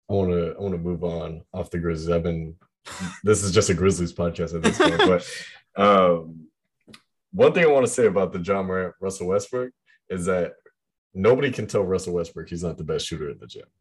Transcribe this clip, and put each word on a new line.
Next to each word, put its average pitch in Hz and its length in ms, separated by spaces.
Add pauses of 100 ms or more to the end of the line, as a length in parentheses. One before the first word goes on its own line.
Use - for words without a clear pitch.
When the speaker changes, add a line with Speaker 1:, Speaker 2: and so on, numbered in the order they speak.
Speaker 1:
I 101 40
wanna, 87 380
I - 80
wanna 95 180
move 85 260
on 82 400 (100)
off 92 160
the 87 100
Grizzlies. 82 300
I've 85 140
been, 82 320 (680)
this 101 200
is 95 80
just 98 180
a 90 60
Grizzlies 87 380
podcast 85 420
at 82 80
this - 140
point, - 200
but, - 320 (240)
Speaker 2:
<laughs> - 220
Speaker 1:
um, 87 720 (840)
one 123 180
thing 175 140
I - 20
wanna 139 200
say 120 180
about 95 260
the 95 80
Ja 98 240
Morant, 92 380
Russell 95 260
Westbrook 123 440 (380)
is 92 160
that 92 280 (600)
nobody 123 380
can 113 140
tell 107 160
Russell 90 320
Westbrook 82 340
he's 85 160
not 80 140
the 82 60
best 78 240
shooter 76 220
in - 100
the 60 80
gym. - 180 (160)